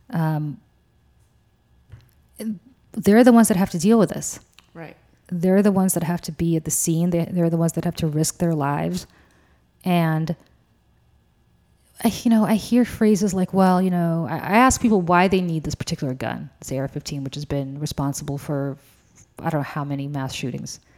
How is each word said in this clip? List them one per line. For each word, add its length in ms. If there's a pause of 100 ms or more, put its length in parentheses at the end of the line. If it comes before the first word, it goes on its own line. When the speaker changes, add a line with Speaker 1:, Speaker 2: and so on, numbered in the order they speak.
Speaker 1:
Um, 480 (2250)
they're 320
the 80
ones 180
that 80
have 140
to 80
deal 200
with 100
this. 300 (340)
Speaker 2:
Right. 220 (320)
Speaker 1:
They're 360
the 80
ones 220
that 100
have 200
to 80
be 240
at 100
the 60
scene. 400
They, 140
they're 240
the 80
ones 160
that 120
have 120
to 100
risk 320
their 160
lives. 500 (800)
And 520 (1700)
I, 60 (140)
you 60
know, 160
I 100
hear 300
phrases 480
like, 200
"Well, 280
you 80
know," 400
I, 60
I 220
ask 240
people 200
why 260
they 140
need 220
this 120
particular 380
gun, 360 (100)
this 120
A 60
R 100
fifteen, 360
which 120
has 100
been 340
responsible 580
for, 400 (600)
I 100
don't 100
know 40
how 220
many 220
mass 260
shootings. 460 (180)